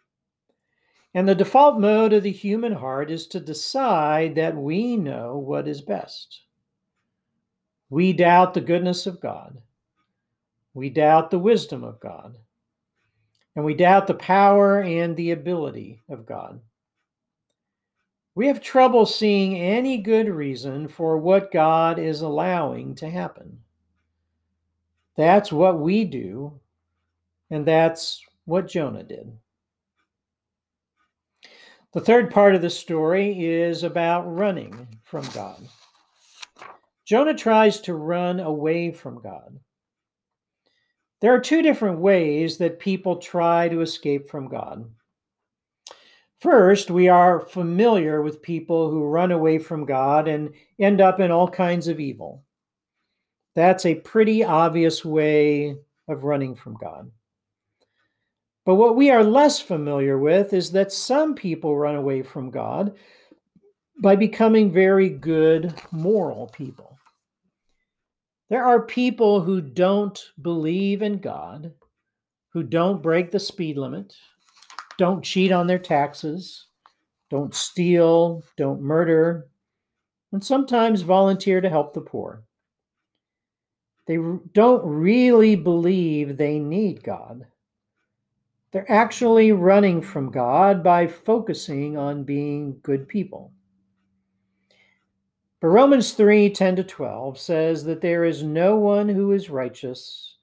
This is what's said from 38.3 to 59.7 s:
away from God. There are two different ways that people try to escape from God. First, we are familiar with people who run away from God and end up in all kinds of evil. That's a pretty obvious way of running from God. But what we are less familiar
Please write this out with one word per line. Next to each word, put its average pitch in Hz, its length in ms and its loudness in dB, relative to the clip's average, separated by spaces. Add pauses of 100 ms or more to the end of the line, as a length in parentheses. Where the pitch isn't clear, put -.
away 160 540 -4
from 120 280 -18
God. 101 380 -20 (1600)
There 233 140 4
are 247 60 2
two 311 220 0
different 214 360 0
ways 165 600 0
that 170 200 -2
people 185 380 -4
try 170 540 0
to 165 100 -4
escape 143 500 -6
from 139 160 -12
God. 117 420 -12 (1500)
First, 196 540 2
we 180 160 4
are 175 320 4
familiar 175 840 -2
with 151 180 -8
people 165 480 -4
who 156 140 -4
run 165 300 0
away 160 260 0
from 156 260 -8
God 139 440 0
and 151 240 -6 (260)
end 196 220 2
up 185 180 6
in 180 140 2
all 175 160 2
kinds 175 400 -2
of 160 100 -6
evil. 131 460 -12 (1120)
That's 180 280 2
a 165 120 0
pretty 220 480 0
obvious 165 600 0
way 151 720 0 (320)
of 139 160 -10
running 139 320 -4
from 113 260 -18
God. 80 300 -16 (1500)
But 185 120 4
what 226 180 4
we 277 160 6
are 233 140 6
less 277 340 4
familiar 143 640 -2